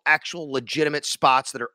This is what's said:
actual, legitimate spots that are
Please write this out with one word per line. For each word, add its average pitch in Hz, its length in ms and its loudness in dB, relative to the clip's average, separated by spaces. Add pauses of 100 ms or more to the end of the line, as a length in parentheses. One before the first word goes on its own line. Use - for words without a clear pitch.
actual, 151 460 0
legitimate 147 540 0
spots 135 460 2
that 123 100 -8
are 120 140 -8